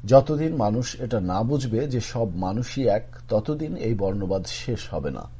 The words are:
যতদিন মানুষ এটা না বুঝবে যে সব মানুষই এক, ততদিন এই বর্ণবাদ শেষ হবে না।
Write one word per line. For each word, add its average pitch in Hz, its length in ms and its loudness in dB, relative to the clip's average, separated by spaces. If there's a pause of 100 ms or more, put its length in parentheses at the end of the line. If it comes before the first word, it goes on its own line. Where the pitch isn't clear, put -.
যতদিন 151 500 6
মানুষ 117 440 0
এটা 117 200 -2
না 92 240 0
বুঝবে 127 440 0
যে 123 120 0
সব 107 360 -2
মানুষই 113 520 0
এক, 107 280 0 (140)
ততদিন 151 460 0
এই 113 180 0
বর্ণবাদ 95 520 0
শেষ - 480 -6
হবে 71 180 -4
না। 55 180 -10 (100)